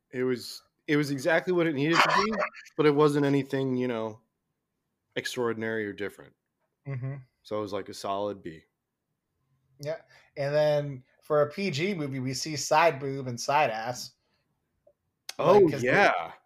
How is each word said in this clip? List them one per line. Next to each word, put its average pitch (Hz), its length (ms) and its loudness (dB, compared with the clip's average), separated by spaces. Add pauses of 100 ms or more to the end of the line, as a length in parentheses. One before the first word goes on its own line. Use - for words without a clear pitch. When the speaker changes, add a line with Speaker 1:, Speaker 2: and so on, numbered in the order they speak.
(120)
Speaker 1:
It 127 120 -4
was, 127 380 -4 (260)
it 151 100 2
was 147 140 0
exactly 165 420 0
what 175 120 2
it 165 80 0
needed 147 240 0
to - 260 2
be, 220 100 -2 (220)
Speaker 2:
<laughs> - 220 -14
Speaker 1:
but 151 80 2
it 147 80 6
wasn't 147 320 4
anything, 135 520 0
you 127 100 -2
know, 110 320 -6 (960)
extraordinary 113 720 -4
or 98 60 -8
different. 95 400 -12 (540)
Speaker 2:
Mm-hmm. 135 260 -8 (300)
Speaker 1:
So 107 140 -8
it 107 40 -2
was, 98 120 -8
like, 98 160 -8
a 101 40 -14
solid 101 500 -6
B. 80 180 -14 (1160)
Speaker 2:
Yeah. 151 180 -6 (400)
And 143 160 -2
then 147 500 2 (180)
for 151 200 2
a 147 80 2
P 196 220 -4
G 170 220 -2
movie, 139 260 -6
we 127 140 -4
see 156 220 -8
side 151 440 4
boob 135 280 -6
and 120 120 -8
side 143 320 2
ass. 113 400 -8 (1300)
Speaker 1:
Oh, 151 140 6
Speaker 2:
Like, 196 180 8
'cause 139 100 -4
they're 123 120 2
Speaker 1:
yeah. 110 380 2 (140)